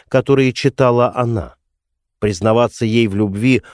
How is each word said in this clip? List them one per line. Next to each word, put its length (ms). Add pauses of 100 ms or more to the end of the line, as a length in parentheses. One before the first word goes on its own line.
которые 440
читала 640
она. 420 (600)
Признаваться 680
ей 240
в 60
любви 480 (120)